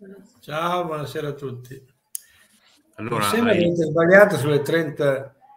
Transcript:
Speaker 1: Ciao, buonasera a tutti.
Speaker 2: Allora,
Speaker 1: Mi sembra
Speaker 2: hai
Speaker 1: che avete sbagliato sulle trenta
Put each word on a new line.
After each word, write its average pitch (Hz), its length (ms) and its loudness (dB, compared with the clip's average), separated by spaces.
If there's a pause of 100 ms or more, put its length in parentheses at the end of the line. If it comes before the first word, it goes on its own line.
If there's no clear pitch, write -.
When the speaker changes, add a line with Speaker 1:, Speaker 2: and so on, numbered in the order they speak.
(400)
Speaker 1:
Ciao, 170 440 -4
buonasera 151 440 -8
a 139 40 -8
tutti. 131 500 -14 (1120)
Speaker 2:
Allora, 113 280 -4
Speaker 1:
Mi - 60 0
sembra 226 220 2
Speaker 2:
hai 180 60 4
Speaker 1:
che 175 60 2
avete 170 200 0
sbagliato 170 520 6
sulle 143 240 2
trenta 143 760 -2 (220)